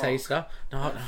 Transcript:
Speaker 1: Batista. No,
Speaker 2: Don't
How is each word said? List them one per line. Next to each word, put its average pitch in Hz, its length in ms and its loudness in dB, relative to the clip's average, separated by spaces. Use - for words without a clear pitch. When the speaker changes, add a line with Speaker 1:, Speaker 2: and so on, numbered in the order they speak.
Speaker 1:
Batista. 139 440 2
No, 135 100 2
Speaker 2:
Don't 147 140 0